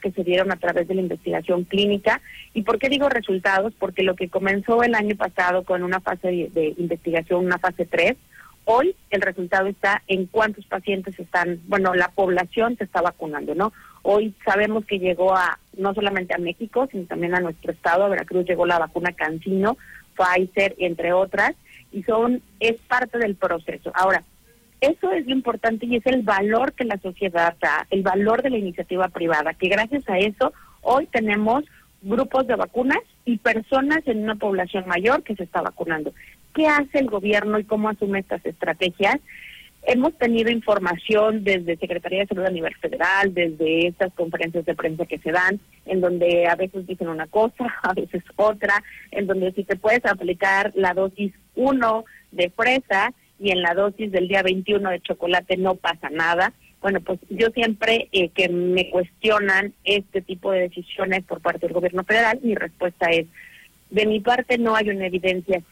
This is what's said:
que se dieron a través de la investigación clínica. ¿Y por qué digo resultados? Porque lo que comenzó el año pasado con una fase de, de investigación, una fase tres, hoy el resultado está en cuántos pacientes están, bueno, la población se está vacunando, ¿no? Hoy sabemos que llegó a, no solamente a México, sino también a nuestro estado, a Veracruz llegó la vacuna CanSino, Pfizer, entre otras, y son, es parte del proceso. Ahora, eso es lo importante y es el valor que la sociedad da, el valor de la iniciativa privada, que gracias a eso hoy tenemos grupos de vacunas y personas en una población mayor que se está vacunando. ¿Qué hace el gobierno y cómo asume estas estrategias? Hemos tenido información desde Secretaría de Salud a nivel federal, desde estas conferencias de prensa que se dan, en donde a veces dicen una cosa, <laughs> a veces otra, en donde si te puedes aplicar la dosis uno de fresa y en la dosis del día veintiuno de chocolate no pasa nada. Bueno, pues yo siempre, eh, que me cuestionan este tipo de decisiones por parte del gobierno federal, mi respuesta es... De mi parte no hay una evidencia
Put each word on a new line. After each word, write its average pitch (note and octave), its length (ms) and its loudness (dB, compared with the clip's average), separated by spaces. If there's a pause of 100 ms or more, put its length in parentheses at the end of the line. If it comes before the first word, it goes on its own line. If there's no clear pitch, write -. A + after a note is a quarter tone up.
que G3 100 -4
se F#3 120 -4
dieron F#3 280 2
a F3+ 40 -2
través F3 320 -2
de F#3 80 -2
la F#3+ 60 0
investigación F3 640 -2
clínica. G3+ 560 0 (320)
¿Y A3 100 -2
por A3 160 0
qué C4+ 100 0
digo C#4 200 2
resultados? G3+ 680 0
Porque F#3+ 240 -2
lo F#3 140 2
que F#3 140 -6
comenzó G3+ 520 2
el A#3 140 4
año G#3 220 0
pasado F3+ 460 0
con F3+ 200 -2
una F#3 160 -2
fase F#3 300 -4
de, F3 220 -2
de D#3 260 0
investigación, E3+ 680 -2
una F3+ 140 0
fase F3+ 260 -2
tres, F3+ 300 2 (500)
hoy C#4 300 4 (160)
el G3 100 0
resultado F#3+ 460 0
está G3+ 400 0
en F#3+ 180 -2
cuántos G#3+ 400 -2
pacientes F#3+ 540 -6
están, F3 480 -2
bueno, F#3+ 260 2
la F3+ 160 2
población G3 680 0
se G3+ 80 -6
está F3+ 160 -2
vacunando, D3+ 520 -4
¿no? G3 180 0 (300)
Hoy G#3 320 2 (120)
sabemos G#3+ 400 0
que G3+ 120 -4
llegó F#3 380 2
a, F3+ 240 0 (180)
no G3 160 -2
solamente G3 400 -2
a F3 60 -2
México, A3 520 -4
sino F#3 140 -8
también E3+ 300 -4
a F3+ 60 0
nuestro E3+ 300 -6
estado, F3 340 2
a G3+ 40 2
Veracruz F3+ 380 -2
llegó F3 180 2
la F3 140 2
vacuna E3+ 320 -2
CanSino, F#3+ 680 -2 (380)
Pfizer, F#3 640 0
entre E3+ 320 -2
otras, G3 440 2 (360)
y G3 120 -8
son, A#3 380 2 (180)
es A3+ 180 2 (100)
parte B3 300 -2
del G#3 180 0
proceso. E3 580 -4
Ahora, F#3 300 2 (580)
eso F4 300 2
es E4+ 140 0
lo B3+ 60 -4
importante A#3 540 -2
y A#3+ 100 0
es A3+ 100 -2
el B3+ 180 2
valor G#3+ 500 2
que B3+ 100 -6
la G#3+ 140 -4
sociedad F3 640 -2
da, D3+ 280 0
el G3 120 0
valor G3+ 400 2
de C4+ 80 0
la B3 80 0
iniciativa F#3 520 -2
privada, E3 440 -2
que F#3 160 -2
gracias A3+ 400 -2
a F#3 80 0
eso G#3+ 360 0 (280)
hoy C#4 240 2
tenemos A3 580 0 (380)
grupos B3 460 0
de A#3+ 80 0
vacunas B3 440 0 (240)
y A#3 140 0
personas C4+ 720 0
en A3 160 0
una G#3+ 120 -2
población F#3+ 520 -2
mayor F#3+ 360 2
que G#3+ 120 -6
se F#3+ 80 -8
está F3 180 -4
vacunando. D#3 520 -4 (400)
¿Qué D#4 140 2
hace D4 320 2
el C4 100 0
gobierno G#3 500 0
y G#3 40 -2
cómo G#3+ 260 -2
asume G3 300 -2
estas F#3+ 260 -6
estrategias? F3+ 720 -2 (680)
Hemos B3+ 320 2
tenido A3+ 320 2
información G#3+ 920 2
desde F3 340 0
Secretaría F3 420 -4
de G3+ 80 -2
Salud F#3 180 -2
a F#3+ 60 0
nivel D#3+ 240 -4
federal, F#3 580 0
desde E3 540 2
estas F#3 260 -2
conferencias E3+ 520 -4
de D#3+ 100 -2
prensa E3 300 -4
que D#3 120 -6
se D#3+ 140 -6
dan, F3+ 280 0 (260)
en F#3+ 140 -2
donde F3 480 2
a E3+ 80 2
veces F#3+ 320 -6
dicen F#3 200 -6
una D#3+ 200 -6
cosa, A#3 520 0
<laughs> - 40 -6
a F#3 100 0
veces - 300 -6 (120)
otra, G#3 480 2 (280)
en G3+ 160 -4
donde F#3+ 260 0
si G3+ 100 -4
te F#3+ 140 -2
puedes A3+ 280 2
aplicar G3 720 0
la F#3+ 180 2
dosis F#3+ 400 -2 (220)
uno A#3 500 2 (260)
de F3 180 0
fresa A#3 640 0 (260)
y G3 120 0
en F3+ 100 0
la F3 120 2
dosis G3+ 380 0
del F#3 180 0
día G3 120 2
veintiuno F#3+ 480 0
de F3+ 120 -4
chocolate F3+ 560 -2
no F#3 180 0
pasa E3+ 340 -6
nada. E3+ 440 0 (280)
Bueno, G3 200 0
pues F#3 180 -6 (100)
yo A3 200 2
siempre, A3+ 640 0
eh, F#3 160 2
que F#3 180 0
me F3+ 420 0
cuestionan G3 840 0 (100)
este G3 380 -2
tipo F#3+ 300 -4
de F#3 100 2
decisiones F#3 600 -4
por E3 180 -10
parte E3+ 240 -2
del E3 80 -4
gobierno F3+ 320 -2
federal, A3+ 360 2
mi A3+ 140 0
respuesta - 520 -4
es... E3 180 2 (640)
De G#3+ 160 0
mi G#3+ 160 0
parte B3 360 0
no A3+ 180 2
hay G#3+ 140 0
una F#3+ 180 -2
evidencia F3+ 540 -2 (100)